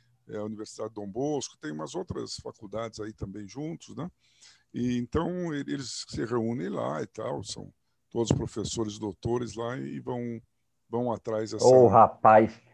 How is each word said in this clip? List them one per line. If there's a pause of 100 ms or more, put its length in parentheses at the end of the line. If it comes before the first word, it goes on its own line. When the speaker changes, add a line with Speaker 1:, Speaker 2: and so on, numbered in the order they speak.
(300)
Speaker 1:
é,
a
Universidade
Dom
Bosco,
tem
umas
outras
faculdades
aí
também
juntos,
né? (600)
E
então,
e-,
eles
se
reúnem
lá
e
tal,
são (380)
todos
professores,
doutores
lá
e
vão, (480)
vão
atrás
dessa
Speaker 2:
Ô,
rapaz, (220)